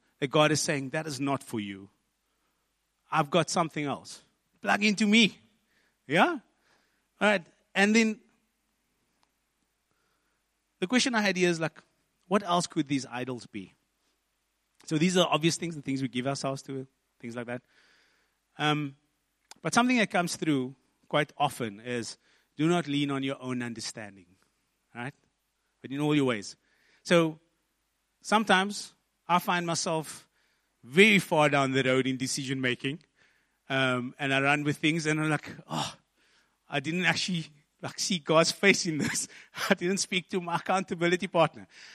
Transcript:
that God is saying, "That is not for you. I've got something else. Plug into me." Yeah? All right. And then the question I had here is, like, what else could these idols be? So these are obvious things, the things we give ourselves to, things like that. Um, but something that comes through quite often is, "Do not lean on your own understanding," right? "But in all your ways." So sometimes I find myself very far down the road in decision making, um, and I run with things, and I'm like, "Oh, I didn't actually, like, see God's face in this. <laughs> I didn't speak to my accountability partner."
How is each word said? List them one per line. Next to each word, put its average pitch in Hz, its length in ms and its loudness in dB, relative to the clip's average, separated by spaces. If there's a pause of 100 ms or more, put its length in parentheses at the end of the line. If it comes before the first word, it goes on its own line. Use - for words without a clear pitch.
(200)
that 143 100 -2
God 151 220 4
is 151 80 2
saying, 139 300 -4
"That 156 180 -8
is 139 140 -8
not 139 200 -2
for 113 200 -8
you. 98 260 -12 (1200)
I've 151 200 0
got 165 200 0
something 160 360 -4
else. 117 360 -10 (400)
Plug 208 220 0
into 214 240 2
me." 214 320 4 (680)
Yeah? 226 320 2 (840)
All 202 80 4
right. 190 160 0 (280)
And 208 220 4
then 220 240 2 (2500)
the 185 60 -2
question 247 280 2
I 214 60 2
had 190 160 2
here 180 120 4
is, 165 120 0
like, 156 200 -4 (460)
what 196 160 0
else 175 240 2
could 147 220 -2
these 135 200 -2
idols 123 360 -8
be? 95 280 -14 (1120)
So 156 120 -2
these 180 180 2
are 170 140 4
obvious 156 260 2
things, 170 200 -8
the 143 60 -10
things 135 200 -6
we 131 80 -4
give 123 180 -6
ourselves 135 360 -4
to, 135 220 -12 (360)
things 120 160 -12
like 120 80 -8
that. 120 160 -8 (960)
Um, 147 380 -2 (640)
but 165 120 -4
something 247 240 4
that 208 140 2
comes 175 240 0
through 135 400 -2 (320)
quite 151 300 0
often 113 420 -4
is, 120 380 -8 (400)
"Do 151 100 2
not 170 200 0
lean 143 240 0
on 135 100 -4
your 135 180 -6
own 127 220 -6
understanding," 107 640 -12 (720)
right? 120 180 -10 (680)
"But 117 100 -14
in 139 80 -6
all 151 160 2
your 143 100 4
ways." 110 300 -4 (480)
So 160 360 2 (840)
sometimes 202 720 2 (340)
I 170 120 4
find 175 260 -2
myself 165 600 -4 (560)
very 190 360 6
far 151 300 2
down 139 220 2
the 131 120 2
road 131 240 2
in 131 100 -2
decision 131 420 -4
making, 131 400 -4 (680)
um, 131 480 -2
and 139 160 -4
I 135 80 2
run 147 220 2
with 143 140 -2
things, 156 280 0
and 156 140 0
I'm 156 100 -2
like, - 260 -4 (140)
"Oh, - 260 -6 (720)
I 143 120 -4
didn't 165 260 -2
actually, 165 420 0 (340)
like, - 180 -10
see 190 180 -2
God's 165 340 4
face 190 360 4
in 156 100 -2
this. - 300 -4 (200)
<laughs> - 220 -4
I 196 60 4
didn't 185 240 0
speak - 300 -4
to 190 120 -4
my 170 140 -4
accountability 180 720 -2
partner." 147 400 2 (280)